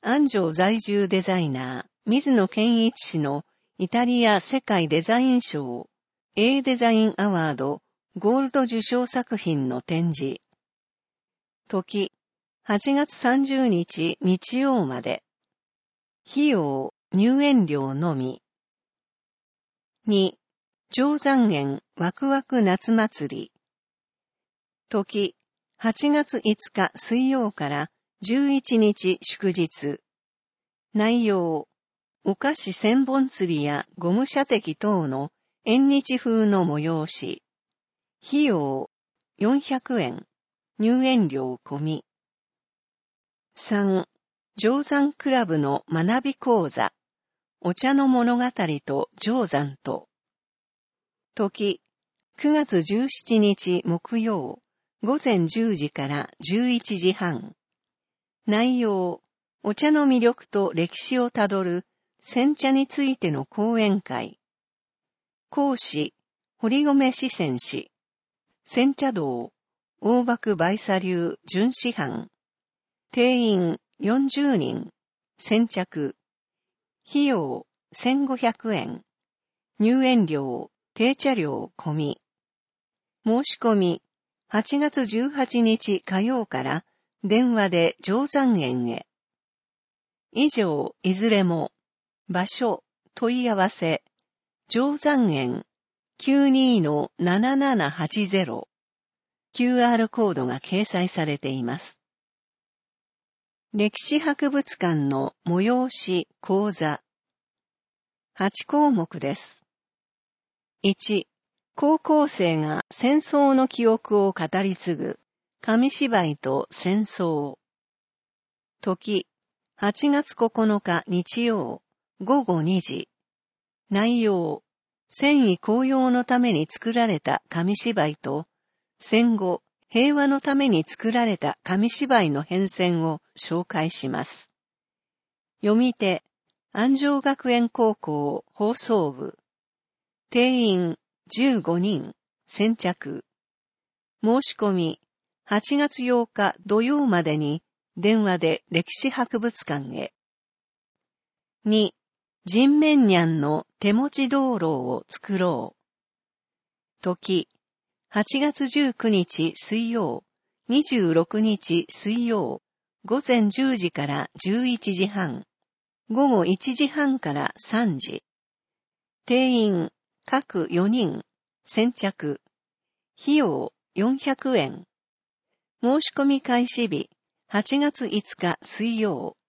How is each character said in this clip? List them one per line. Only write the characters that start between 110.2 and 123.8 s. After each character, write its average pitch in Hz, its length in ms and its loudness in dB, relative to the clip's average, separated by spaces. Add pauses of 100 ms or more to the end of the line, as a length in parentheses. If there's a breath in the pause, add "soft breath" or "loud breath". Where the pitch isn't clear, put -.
一、 196 460 -2 (460)
高 311 240 2
校 302 300 2
生 170 300 0
が 151 320 -4
戦 277 280 2
争 285 360 2
の 262 120 4
記 233 200 0
憶 220 320 2
を 196 140 2
語 180 300 -2
り 190 140 -2
継 170 200 -4
ぐ、 - 240 -8 (400)
紙 233 280 2
芝 226 360 0
居 151 120 -2
と 135 340 -2
戦 196 320 -2
争。 156 560 -4 (1200)
時、 196 440 -4 (500)
八 208 340 0
月 285 240 0
九 226 160 0 (160)
日 196 400 -2
日 180 380 -2
曜、 196 360 -4 (400)
午 262 220 2
後 180 180 0
二 175 220 2
時。 - 260 -8 (800)